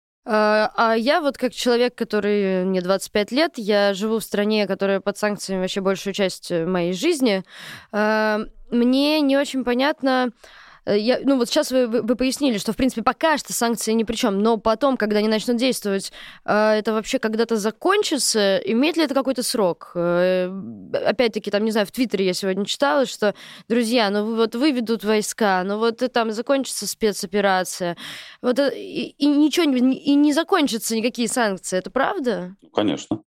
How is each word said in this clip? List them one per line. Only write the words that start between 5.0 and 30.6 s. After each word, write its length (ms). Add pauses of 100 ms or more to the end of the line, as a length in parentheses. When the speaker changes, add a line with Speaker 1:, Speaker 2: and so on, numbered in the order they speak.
Speaker 1:
под 160
санкциями 460
вообще 180
большую 320
часть, 380
э, 160
моей 260
жизни, 520 (480)
а, 480 (300)
мне 500
не 180
очень 260
понятно, 680 (540)
э, 120
я, 240
ну 160
вот 100
сейчас 220
вы, 160
вы, 160
вы 140
пояснили, 420
что, 140
в 40
принципе, 260
пока 360
что 140
санкции 400
ни 100
при 140
чём, 260
но 160
потом, 380
когда 220
они 100
начнут 280
действовать, 560 (320)
а, 300
это 180
вообще 260
когда-то 380
закончится? 1000
Имеет 380
ли 80
это 100
какой-то 280
срок? 520
Э, 560 (420)
опять-таки, 580
там, 140
не 60
знаю, 160
в 60
Твиттере 340
я 80
сегодня 320
читала, 400
что, 280 (340)
друзья, 420
ну 240
вот 220
выведут 480
войска, 600
ну 140
вот 240
и 60
там 240
закончится 540
спецоперация, 1120 (460)
вот, 160
э, 180
и, 400
и 100
ничего 380
не, 320
и 180
не 180
закончатся 640